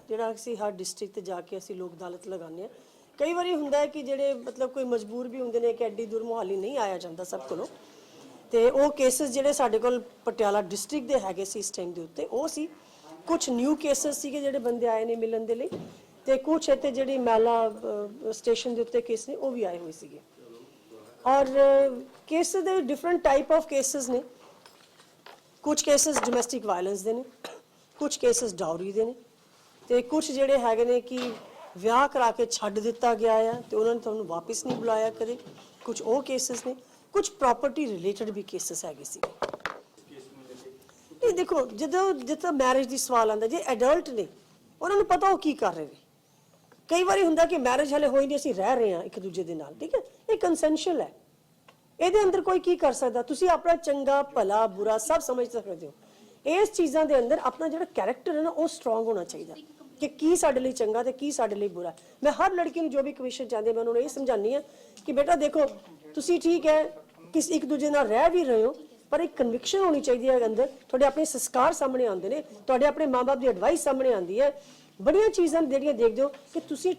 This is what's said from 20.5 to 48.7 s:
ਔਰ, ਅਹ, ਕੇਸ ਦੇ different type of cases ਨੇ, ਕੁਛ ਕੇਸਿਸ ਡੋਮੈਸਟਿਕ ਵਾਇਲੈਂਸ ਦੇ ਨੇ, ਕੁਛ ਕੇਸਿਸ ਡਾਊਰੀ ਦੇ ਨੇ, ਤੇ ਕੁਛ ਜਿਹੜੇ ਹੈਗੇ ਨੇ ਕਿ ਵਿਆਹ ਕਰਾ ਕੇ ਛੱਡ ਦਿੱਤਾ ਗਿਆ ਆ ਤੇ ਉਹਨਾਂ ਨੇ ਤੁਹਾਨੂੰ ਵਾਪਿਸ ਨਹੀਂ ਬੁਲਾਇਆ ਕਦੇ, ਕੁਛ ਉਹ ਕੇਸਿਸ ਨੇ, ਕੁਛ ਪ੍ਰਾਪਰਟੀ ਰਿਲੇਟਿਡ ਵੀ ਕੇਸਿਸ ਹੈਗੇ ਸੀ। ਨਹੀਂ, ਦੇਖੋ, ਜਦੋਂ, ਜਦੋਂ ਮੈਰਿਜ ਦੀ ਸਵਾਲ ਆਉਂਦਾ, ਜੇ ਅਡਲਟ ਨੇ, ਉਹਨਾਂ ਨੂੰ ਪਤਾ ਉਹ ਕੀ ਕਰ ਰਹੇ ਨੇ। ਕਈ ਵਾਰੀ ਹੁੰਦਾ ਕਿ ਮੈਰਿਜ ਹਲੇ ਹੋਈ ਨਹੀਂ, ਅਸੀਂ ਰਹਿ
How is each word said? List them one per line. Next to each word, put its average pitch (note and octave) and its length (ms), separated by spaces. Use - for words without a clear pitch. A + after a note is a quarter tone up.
ਔਰ, C4+ 200
ਅਹ, C4+ 560
ਕੇਸ E4+ 280
ਦੇ F#4+ 200
different E4 420
type C#4+ 400
of D#4+ 40
cases C4+ 500
ਨੇ, B3 120
ਕੁਛ D4 200
ਕੇਸਿਸ C#4+ 400
ਡੋਮੈਸਟਿਕ A#3+ 420
ਵਾਇਲੈਂਸ F#3+ 360
ਦੇ A3 120
ਨੇ, B3 100
ਕੁਛ D4 180
ਕੇਸਿਸ A#3 380
ਡਾਊਰੀ F3 360
ਦੇ A3 140
ਨੇ, B3 100
ਤੇ B3 140
ਕੁਛ D4+ 300
ਜਿਹੜੇ C4+ 260
ਹੈਗੇ A#3 280
ਨੇ B3 160
ਕਿ B3+ 180
ਵਿਆਹ A#3 300
ਕਰਾ B3 240
ਕੇ A#3 140
ਛੱਡ G#3+ 340
ਦਿੱਤਾ A#3 360
ਗਿਆ A3 200
ਆ A3+ 180
ਤੇ A#3+ 220
ਉਹਨਾਂ A3 180
ਨੇ A#3+ 60
ਤੁਹਾਨੂੰ A3 260
ਵਾਪਿਸ E3+ 400
ਨਹੀਂ B3 100
ਬੁਲਾਇਆ A3 340
ਕਦੇ, A3+ 280
ਕੁਛ A3+ 160
ਉਹ C4 220
ਕੇਸਿਸ B3+ 420
ਨੇ, B3+ 100
ਕੁਛ - 180
ਪ੍ਰਾਪਰਟੀ C4 560
ਰਿਲੇਟਿਡ G3+ 420
ਵੀ G3+ 140
ਕੇਸਿਸ F3 420
ਹੈਗੇ D3 180
ਸੀ। - 160
ਨਹੀਂ, A#4 220
ਦੇਖੋ, E4+ 320
ਜਦੋਂ, D#4 480
ਜਦੋਂ D4+ 400
ਮੈਰਿਜ C4 340
ਦੀ C4 100
ਸਵਾਲ A3+ 340
ਆਉਂਦਾ, G#3+ 160
ਜੇ C4+ 100
ਅਡਲਟ C4 380
ਨੇ, G#3+ 180
ਉਹਨਾਂ F#4+ 160
ਨੂੰ G#4 80
ਪਤਾ F#4+ 240
ਉਹ F#4+ 80
ਕੀ D4+ 160
ਕਰ G3 200
ਰਹੇ D#3+ 120
ਨੇ। C3+ 100
ਕਈ F4 140
ਵਾਰੀ G4 200
ਹੁੰਦਾ E4 220
ਕਿ E4 120
ਮੈਰਿਜ C4 360
ਹਲੇ D4 140
ਹੋਈ C4+ 200
ਨਹੀਂ, C#4+ 100
ਅਸੀਂ C#4 160
ਰਹਿ G3 220